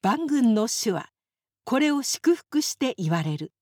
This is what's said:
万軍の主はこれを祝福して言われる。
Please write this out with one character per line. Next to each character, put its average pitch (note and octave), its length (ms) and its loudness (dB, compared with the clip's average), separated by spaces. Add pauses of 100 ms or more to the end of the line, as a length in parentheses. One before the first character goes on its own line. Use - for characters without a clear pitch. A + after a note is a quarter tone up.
万 C#4 240 0
軍 C4+ 280 4
の G#3+ 140 2
主 - 240 -2
は E3 180 -6 (560)
こ C4 140 0
れ D4 120 2
を C#4+ 100 0
祝 - 340 0
福 - 260 -2
し - 160 -6
て C4 200 -2
言 D#3+ 140 -2
わ E3 120 0
れ D3+ 120 -2
る。 D3+ 160 -10 (100)